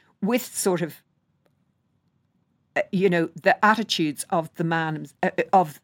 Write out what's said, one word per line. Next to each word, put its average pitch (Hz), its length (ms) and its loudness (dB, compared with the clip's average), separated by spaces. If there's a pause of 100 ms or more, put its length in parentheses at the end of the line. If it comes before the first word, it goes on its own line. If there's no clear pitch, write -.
(200)
with 240 240 0
sort 175 360 -2
of, 160 220 -8 (1700)
uh, - 40 0 (100)
you 185 200 2
know, 170 180 2 (140)
the - 220 2
attitudes 202 680 0
of 160 240 -2
the 175 100 -4
man, 160 420 -2 (160)
uh, 185 160 0
uh, - 40 2 (100)
of, 175 320 2